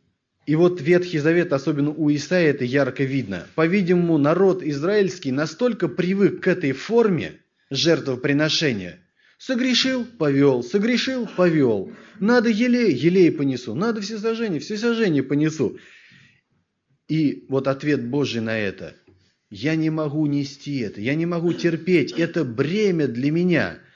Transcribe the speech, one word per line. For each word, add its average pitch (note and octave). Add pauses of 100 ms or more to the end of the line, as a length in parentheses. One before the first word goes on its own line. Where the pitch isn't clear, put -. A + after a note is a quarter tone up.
(460)
И D3
вот F3
Ветхий F3
Завет, E3
особенно C#3+
у D3+
Исаии, D#3
это C3+
ярко C3
видно. G#2+
«По-видимому, F3
народ E3+
израильский D#3+
настолько D#3+
привык F#3
к -
этой D#3
форме G3 (300)
жертвоприношения. C3+ (360)
Согрешил — B3+
повёл, C#3
согрешил — A#3
повёл. D3+ (260)
Надо A#3
елей, A#3
елей E3
понесу. C3
Надо G#3+
всесожжение, A3
всесожжение G#3
понесу». D3 (1300)
И D3+
вот C3+
ответ C#3
Божий A#2+
на A2+
это: F#2 (560)
«Я A#2
не D#3+
могу D#3
нести C#3+
это, G#2
я C3
не E3
могу E3+
терпеть, E3
это E3
бремя D3+
для B2+
меня». D#3 (160)